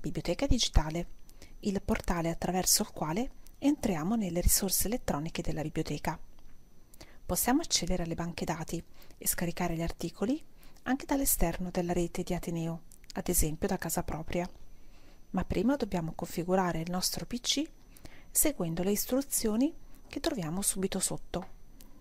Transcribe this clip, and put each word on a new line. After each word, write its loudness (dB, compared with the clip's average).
biblioteca 0
digitale, 4
il 0
portale 2
attraverso 4
il -4
quale -2
entriamo 2
nelle 0
risorse 4
elettroniche -2
della -2
biblioteca. -2
Possiamo 4
accedere 2
alle -2
banche -4
dati -4
e -6
scaricare 0
gli 0
articoli -2
anche -2
dall'esterno 2
della 0
rete 0
di -2
Ateneo, -2
ad -4
esempio 2
da 0
casa -2
propria. -2
Ma 0
prima 2
dobbiamo -2
configurare 2
il -4
nostro 0
P -4
C 0
seguendo 2
le 4
istruzioni 2
che -6
troviamo 0
subito 0
sotto. -2